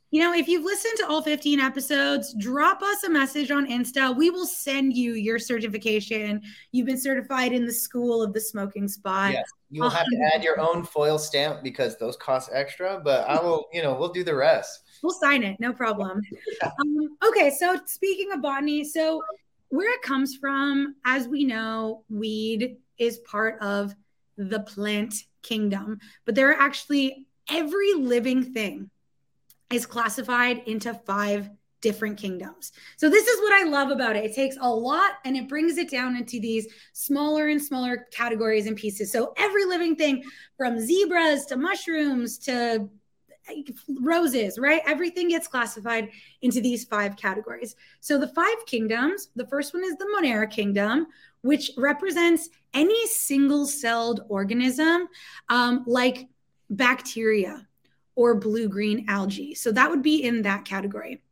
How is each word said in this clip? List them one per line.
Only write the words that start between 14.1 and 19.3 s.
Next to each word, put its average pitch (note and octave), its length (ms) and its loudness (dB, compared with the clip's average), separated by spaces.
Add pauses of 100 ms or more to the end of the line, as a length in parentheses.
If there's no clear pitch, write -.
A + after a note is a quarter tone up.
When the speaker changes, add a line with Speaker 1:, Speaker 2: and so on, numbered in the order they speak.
Speaker 2:
do F3+ 100 -2
the E3 120 0
rest. C#3 480 2 (200)
Speaker 1:
We'll E4+ 80 0
sign C#4 320 2
it, G3 160 -4
no A#3+ 140 -2
problem. G3+ 520 -4
Speaker 2:
<laughs> - 60 -18 (300)
Yeah. - 180 -2
Speaker 1:
Um, D4+ 380 -2 (100)
okay, G#4 220 4
so F4 360 0
speaking G4 480 -4
of C#4+ 80 -4
botany, D4 420 -2
so D#4+ 400 -2 (460)